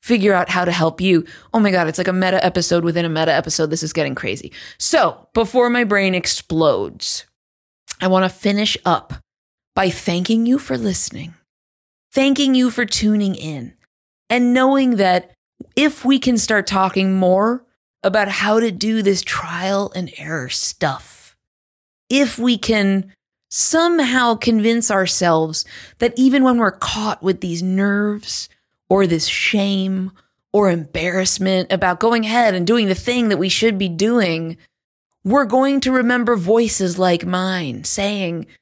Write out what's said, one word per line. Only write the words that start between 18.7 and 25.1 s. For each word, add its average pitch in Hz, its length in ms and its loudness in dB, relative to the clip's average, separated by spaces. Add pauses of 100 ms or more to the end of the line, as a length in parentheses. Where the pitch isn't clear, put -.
do 220 320 -2
this 196 180 2
trial 190 720 -4
and 180 220 -6
error 147 320 -8
stuff, - 880 -6 (720)
if 254 300 0
we 240 180 2
can 196 560 0 (380)
somehow 277 840 2
convince 226 560 0
ourselves 175 720 0 (360)